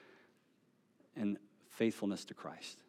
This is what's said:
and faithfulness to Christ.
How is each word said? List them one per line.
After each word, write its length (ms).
and 220
faithfulness 560
to 80
Christ. 440